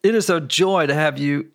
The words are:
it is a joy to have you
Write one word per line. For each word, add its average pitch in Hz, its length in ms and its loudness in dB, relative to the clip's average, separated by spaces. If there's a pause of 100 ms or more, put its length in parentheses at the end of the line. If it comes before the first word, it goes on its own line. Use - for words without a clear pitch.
it 220 120 2
is 214 140 0
a 170 100 2
joy 170 480 0
to 139 60 0
have 147 260 0
you 143 360 -4